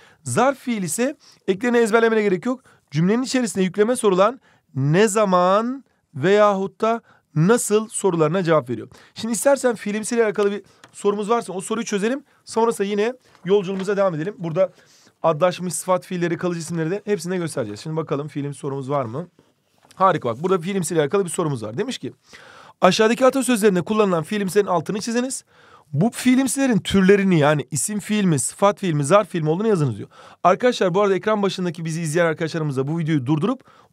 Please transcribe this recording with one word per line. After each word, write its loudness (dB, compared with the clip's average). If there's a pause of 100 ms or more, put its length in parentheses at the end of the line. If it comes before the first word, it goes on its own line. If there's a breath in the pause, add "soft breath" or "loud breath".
(220 soft breath)
Zarf 0
fiil -6
ise -4 (320 soft breath)
eklerini 0
ezberlemene 2
gerek 0
yok. -4 (280 soft breath)
Cümlenin 2
içerisinde -2
yükleme 0
sorulan 2 (340)
ne 4
zaman 2 (300)
veyahut 2
da 0 (340 soft breath)
nasıl 2
sorularına 0
cevap 2
veriyor. -8 (260 soft breath)
Şimdi -8
istersen 2
fiilimsiyle -2
alakalı 0
bir -8 (300 soft breath)
sorumuz -2
varsa -2
o -8
soruyu -6
çözelim. -2 (200)
Sonrasında -2
yine -2 (320 soft breath)
yolculuğumuza 0
devam 0
edelim. -6
Burada -2 (500 soft breath)
adlaşmış 0
sıfat -2
fiilleri, -4
kalıcı -4
isimleri -4
de -6
hepsini -4
de -2
göstereceğiz. -6
Şimdi -8
bakalım -4
fiilim -8
sorumuz -8
var 0
mı? -10 (640)
Harika 2
bak -4
burada 2
fiilimsiyle -2
alakalı 2
bir -8
sorumuz -4
var. -8
Demiş -6
ki -10 (680 loud breath)
aşağıdaki 4
atasözlerinde 2
kullanılan 0
fiilimsilerin 0
altını -2
çiziniz. -4 (480 soft breath)
Bu 0
fiilimsilerin 2
türlerini 4
yani 2
isim -4
fiil 0
mi, 2
sıfat 0
fiil -2
mi, 0
zarf 2
fiil -4
mi 0
olduğunu 0
yazınız 0
diyor. -14 (360 loud breath)
Arkadaşlar 2
bu 2
arada 2
ekran 0
başındaki -4
bizi -4
izleyen 0
arkadaşlarımız -4
da -2
bu -4
videoyu 0
durdurup 0 (280 soft breath)